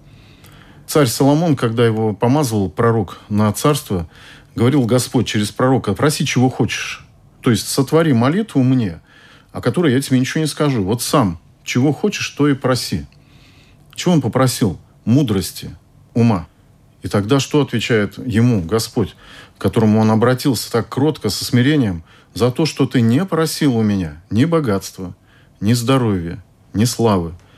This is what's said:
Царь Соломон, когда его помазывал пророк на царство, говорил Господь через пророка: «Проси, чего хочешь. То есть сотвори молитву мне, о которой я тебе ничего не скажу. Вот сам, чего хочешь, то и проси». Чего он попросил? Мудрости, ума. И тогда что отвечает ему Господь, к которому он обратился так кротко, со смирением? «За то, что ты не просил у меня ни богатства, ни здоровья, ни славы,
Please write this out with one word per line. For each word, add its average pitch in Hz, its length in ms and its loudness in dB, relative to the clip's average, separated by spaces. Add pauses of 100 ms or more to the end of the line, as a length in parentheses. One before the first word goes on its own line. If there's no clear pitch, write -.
(880)
Царь 147 180 4
Соломон, 147 480 2
когда 117 300 0
его 110 300 0
помазывал 117 560 0
пророк 113 480 0 (100)
на 104 240 2
царство, 107 560 -2 (480)
говорил 123 300 2
Господь 120 400 0
через 104 240 -2
пророка: 127 420 0
«Проси, 151 320 -2
чего 127 240 0
хочешь. - 560 -6 (380)
То 127 80 2
есть - 180 0
сотвори 151 460 2
молитву 143 480 0
мне, 120 380 0 (520)
о 90 80 -10
которой 131 320 0
я 131 80 2
тебе 131 180 0
ничего 127 220 -2
не 156 60 0
скажу. 143 360 -2
Вот 104 200 -2
сам, 101 360 0 (240)
чего 139 300 0
хочешь, - 380 -4
то 143 180 0
и 139 60 2
проси». 120 500 -4 (880)
Чего 175 200 0
он 143 80 4
попросил? 117 560 0 (260)
Мудрости, 110 720 0 (380)
ума. 110 320 2 (560)
И 92 60 -10
тогда 110 300 0
что 147 220 0
отвечает 110 560 -2 (100)
ему 110 360 2
Господь, 90 520 -4 (440)
к - 20 -18
которому 110 400 2
он 110 100 4
обратился 120 600 0
так 113 160 -2
кротко, 147 400 -2
со - 160 -6
смирением? 120 580 0 (300)
«За 123 180 0
то, 160 140 0
что 139 220 -2
ты 127 160 0
не 120 240 2
просил 156 500 0
у 113 60 0
меня 92 480 -2
ни 117 160 2
богатства, 101 680 -2 (460)
ни 107 140 2
здоровья, 107 680 0 (300)
ни 104 140 0
славы, 98 480 0 (220)